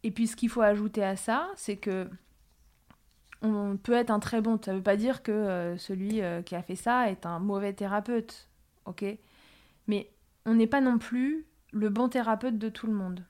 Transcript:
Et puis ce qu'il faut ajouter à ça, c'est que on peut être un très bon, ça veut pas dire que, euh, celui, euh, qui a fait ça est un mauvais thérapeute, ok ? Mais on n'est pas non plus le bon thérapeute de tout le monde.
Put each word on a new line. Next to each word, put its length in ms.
Et 80
puis 160
ce 100
qu'il 120
faut 140
ajouter 420
à 120
ça, 380
c'est 220
que 320
on 340
peut 160
être 180
un 80
très 220
bon, 200
ça 120
veut 100
pas 140
dire 260
que, 80
euh, 460
celui, 460
euh, 200
qui 140
a 60
fait 120
ça 360
est 160
un 120
mauvais 360
thérapeute, 760
ok ? 180
Mais 240
on 100
n'est 120
pas 140
non 180
plus 480
le 180
bon 180
thérapeute 500
de 100
tout 200
le 60
monde. 360